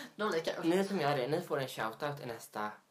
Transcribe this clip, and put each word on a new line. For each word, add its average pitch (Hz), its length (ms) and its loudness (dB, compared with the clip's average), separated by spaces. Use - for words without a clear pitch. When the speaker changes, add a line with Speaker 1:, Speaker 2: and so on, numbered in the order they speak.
Speaker 1:
Då 214 140 0
blir 165 140 2
det - 80 -2
kul. 165 180 0
Speaker 2:
ni 185 140 6
som 196 160 0
gör 143 180 4
det, 123 100 0
ni 160 140 2
får 156 180 0
en 131 80 -2
shoutout 135 520 -4
i 131 60 -10
nästa 107 460 -6